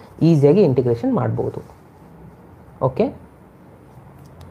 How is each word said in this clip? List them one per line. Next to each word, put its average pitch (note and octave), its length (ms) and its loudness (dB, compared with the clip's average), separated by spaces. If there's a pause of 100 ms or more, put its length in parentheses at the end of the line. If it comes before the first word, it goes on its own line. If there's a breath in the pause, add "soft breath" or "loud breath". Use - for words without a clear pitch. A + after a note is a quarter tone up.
(220 loud breath)
ಈಸಿಯಾಗಿ D#3 400 4
integration C#3 520 0
ಮಾಡ್ಬೋದು. A#2 480 -6 (1200)
ಓಕೆ, G3+ 320 -2 (1400 loud breath)